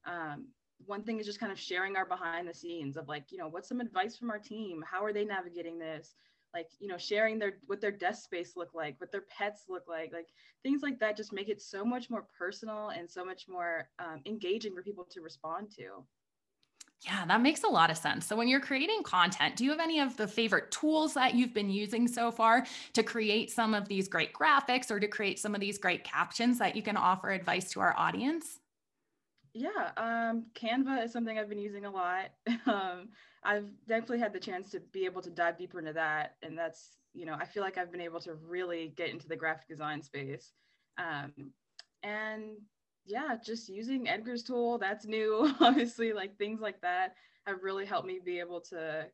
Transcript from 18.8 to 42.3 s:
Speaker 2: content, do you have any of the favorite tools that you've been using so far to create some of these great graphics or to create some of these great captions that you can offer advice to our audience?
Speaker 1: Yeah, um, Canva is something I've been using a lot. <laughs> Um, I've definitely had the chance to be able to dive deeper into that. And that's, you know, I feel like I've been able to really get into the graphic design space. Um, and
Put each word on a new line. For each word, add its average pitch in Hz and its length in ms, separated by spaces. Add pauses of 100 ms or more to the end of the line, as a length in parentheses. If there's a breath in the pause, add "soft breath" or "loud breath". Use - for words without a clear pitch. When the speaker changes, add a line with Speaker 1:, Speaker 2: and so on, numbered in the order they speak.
Speaker 2:
content, 180 540
do 233 60
you 277 80
have 311 80
any 330 200
of 262 180
the 214 100
favorite 208 440
tools 311 420
that 254 220
you've 240 180
been 202 160
using 208 380
so 233 240
far 233 340 (280 loud breath)
to 226 100
create 220 480
some 220 220
of 202 140
these 190 200
great - 260
graphics 277 560
or 208 100
to 208 80
create 208 320
some 208 140
of 202 80
these 202 160
great 180 260
captions 233 560
that 196 160
you 214 60
can 208 160
offer 190 340
advice 180 400
to 190 100
our 180 160
audience? 208 640 (920)
Speaker 1:
Yeah, 247 420
um, 226 580
Canva 254 520
is 233 80
something 226 260
I've 214 100
been 208 100
using 202 260
a 202 60
lot. 185 400 (160)
<laughs> 233 200
Um, 190 420 (340 soft breath)
I've 208 260 (180)
definitely 233 320
had 214 140
the - 60
chance 190 320
to 185 80
be 190 260
able 185 160
to 175 80
dive 170 280
deeper 180 200
into 156 160
that. 156 480
And 160 160
that's, 160 400 (160)
you 175 140
know, 156 120
I 165 60
feel 202 160
like 190 160
I've 175 140
been 180 100
able 170 200
to 165 120
really 170 640
get 165 140
into 156 160
the 160 80
graphic 156 320
design 151 340
space. 139 500 (460)
Um, 147 540 (500)
and 214 560 (480)